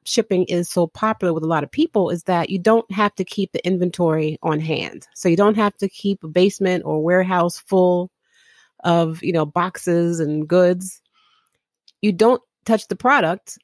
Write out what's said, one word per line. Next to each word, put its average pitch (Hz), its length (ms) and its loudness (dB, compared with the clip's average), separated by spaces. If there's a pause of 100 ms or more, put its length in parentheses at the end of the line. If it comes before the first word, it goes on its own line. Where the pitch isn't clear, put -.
shipping 185 400 0
is 175 260 -4
so 175 160 0
popular 196 480 -2
with 160 80 -6
a 160 60 -2
lot 156 160 0
of - 80 -12
people 220 380 0
is 170 120 -6
that 175 280 -2
you 185 100 -4
don't 220 320 2
have 208 240 0
to 190 80 -4
keep - 260 -6
the - 160 -6
inventory 170 800 0
on 156 160 -2
hand. - 520 -8
So - 160 -4
you 165 80 4
don't 202 200 4
have 208 220 0
to 196 100 -4
keep - 340 -6
a 160 60 -12
basement 185 580 0
or 156 160 -2
warehouse 180 560 0
full 180 540 0 (720)
of, 165 400 0
you 175 80 -2
know, 160 120 2
boxes 170 760 -2
and 151 260 -2
goods. 180 560 0 (1000)
You 208 120 0
don't 220 280 4 (240)
touch 220 220 0
the - 80 -6
product. 202 680 0